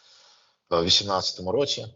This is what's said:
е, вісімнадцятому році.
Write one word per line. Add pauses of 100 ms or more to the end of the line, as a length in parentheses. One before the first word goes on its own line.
(760)
е,
вісімнадцятому
році.